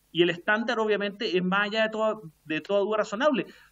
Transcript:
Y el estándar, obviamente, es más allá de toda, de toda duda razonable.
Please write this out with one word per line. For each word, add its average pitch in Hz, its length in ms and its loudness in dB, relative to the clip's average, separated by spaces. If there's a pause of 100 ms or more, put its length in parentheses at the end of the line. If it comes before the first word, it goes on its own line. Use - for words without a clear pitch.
(140)
Y 160 80 2
el 175 80 4
estándar, 220 500 0
obviamente, 202 580 0
es 175 60 2
más 196 240 0
allá 220 160 0
de 214 60 0
toda, 220 300 0 (260)
de 156 160 -2
toda 202 180 2
duda 214 200 0
razonable. 220 460 0 (260)